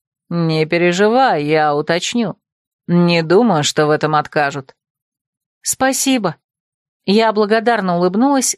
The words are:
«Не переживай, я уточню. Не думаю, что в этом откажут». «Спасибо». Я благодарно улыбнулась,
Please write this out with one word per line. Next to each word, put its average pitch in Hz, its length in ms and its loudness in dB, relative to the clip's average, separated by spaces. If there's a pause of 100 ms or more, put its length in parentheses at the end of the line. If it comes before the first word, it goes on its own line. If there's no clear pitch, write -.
(280)
«Не 160 380 -2
переживай, 175 760 0
я 151 300 0
уточню. 170 600 -4 (500)
Не 170 360 2
думаю, 175 420 2
что 151 220 -2
в 147 40 2
этом 151 240 0
откажут». 147 600 -4 (840)
«Спасибо». 262 760 -2 (720)
Я 220 260 2
благодарно 214 640 0
улыбнулась, 233 600 0